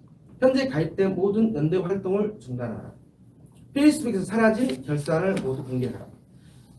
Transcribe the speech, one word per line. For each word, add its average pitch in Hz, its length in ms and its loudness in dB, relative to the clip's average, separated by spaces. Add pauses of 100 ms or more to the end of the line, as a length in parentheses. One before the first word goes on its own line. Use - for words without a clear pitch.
(400)
현재 262 280 4
가입된 190 480 0
모든 202 380 2
연대 156 240 0
활동을 190 600 -2
중단하라. 120 520 -10 (800)
페이스북에서 233 520 2
사라진 220 560 2
결산을 165 540 -2
모두 131 280 -4
공개하라. 123 440 -6 (720)